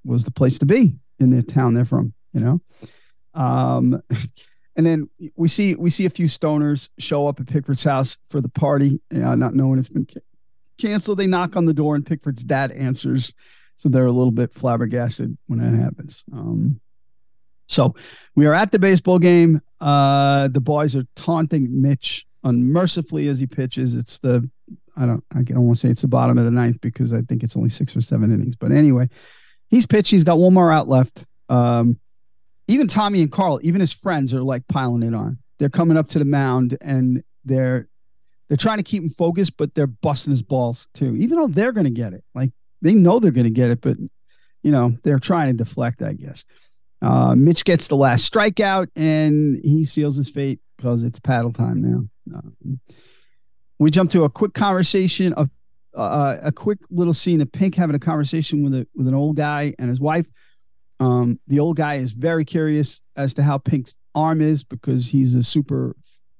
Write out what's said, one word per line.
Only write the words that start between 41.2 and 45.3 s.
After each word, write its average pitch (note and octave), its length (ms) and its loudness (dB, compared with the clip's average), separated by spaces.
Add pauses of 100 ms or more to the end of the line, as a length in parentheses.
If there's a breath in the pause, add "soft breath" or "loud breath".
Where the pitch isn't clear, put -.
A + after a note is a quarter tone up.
though D#4 100 0
they're G3+ 260 0
gonna F3+ 180 0
get A2+ 220 -6
it. F#2+ 100 -20 (100)
Like, B2+ 180 -4 (300)
they E3+ 120 4
know G3+ 260 6
they're G3+ 120 4
gonna A#2+ 180 2
get A#2+ 220 2
it, A#2+ 100 -2
but, - 160 -2 (680)
you D3+ 80 2
know, A#2+ 320 2
they're C#3+ 160 2
trying D3+ 320 0